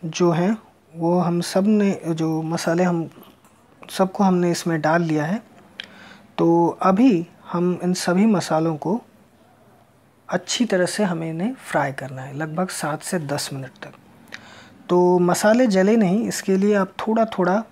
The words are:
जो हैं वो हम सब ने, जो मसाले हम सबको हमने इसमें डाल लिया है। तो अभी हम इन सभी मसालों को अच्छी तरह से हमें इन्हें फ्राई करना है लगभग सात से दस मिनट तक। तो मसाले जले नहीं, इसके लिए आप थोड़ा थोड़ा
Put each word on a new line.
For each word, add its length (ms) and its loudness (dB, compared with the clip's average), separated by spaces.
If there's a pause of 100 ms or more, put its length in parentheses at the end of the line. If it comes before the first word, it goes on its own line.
जो 260 0
हैं 320 0 (320)
वो 240 0
हम 220 0
सब 260 0
ने, 400 2
जो 360 -2
मसाले 400 -2
हम 280 0 (800)
सबको 340 0
हमने 260 2
इसमें 300 -2
डाल 220 2
लिया 220 0
है। 180 -4 (960)
तो 440 2
अभी 460 4 (240)
हम 300 0
इन 120 0
सभी 320 2
मसालों 500 0
को 260 -4 (1300)
अच्छी 360 -2
तरह 220 2
से 180 -2
हमें 260 -4
इन्हें 240 -4
फ्राई 380 -4
करना 300 -12
है 120 -14
लगभग 340 -4
सात 340 -6
से 160 -6
दस 340 -6
मिनट 180 -12 (120)
तक। 100 -18 (960)
तो 300 4
मसाले 480 4
जले 300 4
नहीं, 320 2
इसके 280 -2
लिए 180 2
आप 180 0 (140)
थोड़ा 180 2
थोड़ा 460 0